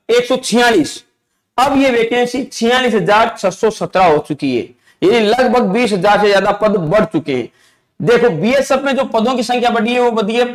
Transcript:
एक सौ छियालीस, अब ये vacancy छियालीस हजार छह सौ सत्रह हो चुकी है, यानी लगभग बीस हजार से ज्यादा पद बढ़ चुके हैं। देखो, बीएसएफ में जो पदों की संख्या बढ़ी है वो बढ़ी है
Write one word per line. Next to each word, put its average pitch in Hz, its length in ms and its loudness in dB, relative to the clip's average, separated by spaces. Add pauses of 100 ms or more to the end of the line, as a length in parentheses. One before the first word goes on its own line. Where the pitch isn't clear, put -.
एक 240 160 2
सौ 262 120 -2
छियालीस, 233 680 0 (540)
अब 277 200 0
ये 269 140 2
vacancy 240 520 -2
छियालीस 240 500 -2
हजार 214 440 2
छह 190 140 -2
सौ 220 200 -2
सत्रह 180 340 -2
हो 151 140 4
चुकी 147 320 -6
है, 117 120 -2 (380)
यानी 214 200 4
लगभग 233 460 2
बीस 214 260 0
हजार 208 280 2
से 208 60 2
ज्यादा 202 260 2
पद 208 260 0
बढ़ 180 260 0
चुके 147 280 -4
हैं। 120 140 -4 (520)
देखो, 240 320 2
बीएसएफ 262 520 0
में 277 120 -2
जो 269 100 -2
पदों 247 300 -2
की 240 80 -2
संख्या 240 260 0
बढ़ी 233 240 0
है 247 60 0
वो 247 140 2
बढ़ी 220 220 -2
है 247 200 2